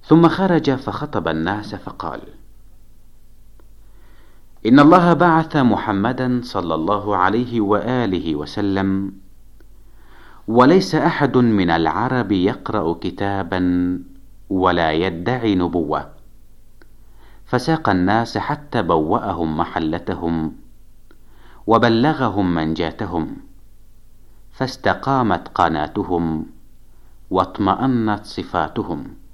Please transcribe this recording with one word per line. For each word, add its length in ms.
ثم 200
خرج 440
فخطب 560
الناس 480
فقال: 460
'إن 140
الله 340
بعث 440
محمداً 880
صلى 320
الله 400
عليه 460
وآله 720
وسلم، 760
وليس 480
أحد 420
من 320
العرب 640
يقرأ 600
كتاباً 720
ولا 420
يدعي 640
نبوة، 540
فساق 440
الناس 480
حتى 440
بوأهم 760
محلتهم 960
وبلغهم 880
منجاتهم، 840
فاستقامت 960
قناتهم 1000
واطمأنت 960
صفاتهم.' 1080